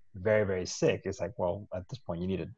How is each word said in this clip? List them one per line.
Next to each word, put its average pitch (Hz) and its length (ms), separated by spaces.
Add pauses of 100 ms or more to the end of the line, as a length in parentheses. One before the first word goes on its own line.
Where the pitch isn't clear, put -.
(160)
very, 107 280
very 92 220
sick, 117 380
it's 98 160
like, 87 180
well, 95 340
at 92 160
this - 120
point 85 200
you 90 60
need 92 140
a, 82 180